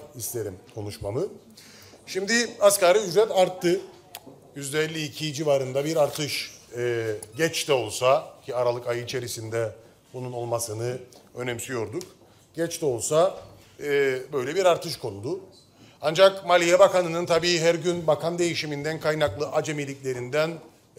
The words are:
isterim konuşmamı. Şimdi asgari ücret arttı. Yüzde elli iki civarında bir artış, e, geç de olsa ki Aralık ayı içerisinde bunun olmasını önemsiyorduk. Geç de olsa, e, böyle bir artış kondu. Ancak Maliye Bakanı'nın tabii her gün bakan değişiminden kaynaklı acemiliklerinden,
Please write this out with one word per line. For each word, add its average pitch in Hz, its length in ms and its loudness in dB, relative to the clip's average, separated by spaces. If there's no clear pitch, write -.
isterim 110 400 -6
konuşmamı. 107 520 -6
Şimdi 214 440 0
asgari 196 400 6
ücret 202 320 2
arttı. 180 500 2
Yüzde 139 280 -2
elli 160 200 -4
iki 147 300 -6
civarında 139 520 0
bir 160 100 -2
artış, - 580 -2
e, 117 380 -2
geç 165 300 -2
de 147 60 4
olsa 127 600 2
ki 123 100 -8
Aralık 123 320 0
ayı 120 160 -2
içerisinde 113 680 -6
bunun 127 200 -10
olmasını 120 640 -4
önemsiyorduk. 120 680 -6
Geç 165 280 -4
de 160 40 -2
olsa, 151 520 2
e, 139 400 0
böyle 139 220 -2
bir 190 100 2
artış 165 320 2
kondu. 120 420 -8
Ancak 185 440 4
Maliye 175 340 6
Bakanı'nın 175 460 4
tabii 170 340 2
her 170 160 4
gün 170 320 -2
bakan 160 320 0
değişiminden 156 600 -2
kaynaklı 151 520 0
acemiliklerinden, 139 1040 -2